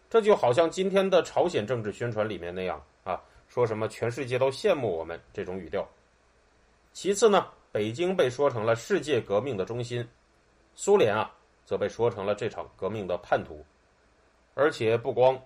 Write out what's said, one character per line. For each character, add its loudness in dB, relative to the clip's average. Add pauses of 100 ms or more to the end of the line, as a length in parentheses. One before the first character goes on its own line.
这 4
就 6
好 2
像 4
今 -2
天 2
的 4
朝 0
鲜 -2
政 -4
治 -4
宣 -6
传 -2
里 -6
面 -10
那 -6
样 -4 (240)
啊， -4 (280)
说 0
什 -2
么 -2
全 -4
世 -8
界 -2
都 2
羡 2
慕 -2
我 -6
们 -8 (140)
这 -8
种 -8
语 -12
调。 -4 (1040)
其 -2
次 6
呢， 6 (240)
北 0
京 -2
被 2
说 0
成 -2
了 2
世 -2
界 0
革 0
命 -6
的 -2
中 -6
心， -8 (680)
苏 4
联 4
啊， -2 (300)
则 -4
被 -2
说 0
成 -8
了 0
这 -6
场 -8
革 -6
命 -6
的 -2
叛 -2
徒。 -16 (880)
而 2
且 2
不 -4
光 4 (100)